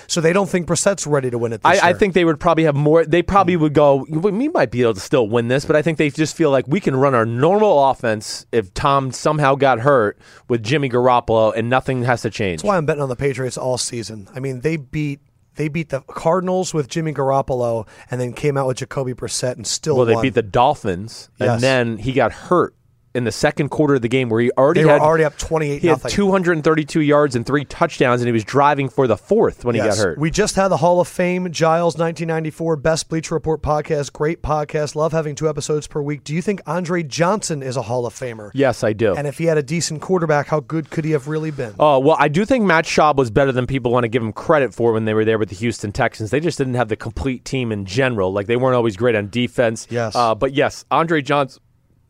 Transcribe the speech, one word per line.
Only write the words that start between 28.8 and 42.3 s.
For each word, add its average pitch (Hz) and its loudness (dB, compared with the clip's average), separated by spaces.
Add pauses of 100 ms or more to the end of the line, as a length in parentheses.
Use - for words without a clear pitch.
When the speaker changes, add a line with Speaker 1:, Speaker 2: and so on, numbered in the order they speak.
Speaker 2:
for 135 0
the 110 2
fourth 170 0
when 120 0
he 123 0
Speaker 1:
Yes. 107 0
Speaker 2:
got 110 2
hurt. 82 -2
Speaker 1:
We 156 -2
just 185 -2
had 196 2
the 170 0
Hall 175 2
of 170 2
Fame 180 -2
Giles 165 0
nineteen 165 -4
ninety-four 160 -4
Best 160 -2
Bleacher 165 -4
Report 156 -4
podcast. 151 -2
Great 156 -2
podcast. 151 -4
Love 156 0
having 156 -2
two 151 -4
episodes 151 -4
per - -8
week. 143 -6
Do 143 -8
you 175 -2
think 196 -4
Andre 175 -2
Johnson 165 -2
is 131 -6
a 131 -4
Hall 120 -4
of 110 -10
Famer? 110 -12
Speaker 2:
Yes, 131 2
I 113 2
do. 104 2
Speaker 1:
And 143 -2
if 139 -8
he 160 -4
had 160 2
a 147 0
decent 151 -4
quarterback, 160 0
how 156 -2
good 156 -6
could 160 -4
he 156 -2
have 147 -2
really 156 -4
been? 127 -8
Speaker 2:
Oh, 147 6
well, 147 6
I 147 4
do 170 0